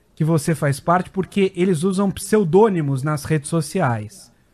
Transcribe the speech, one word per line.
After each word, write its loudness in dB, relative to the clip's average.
que -2
você 0
faz -2
parte 0
porque -2
eles 0
usam 0
pseudônimos 2
nas -4
redes -2
sociais. -4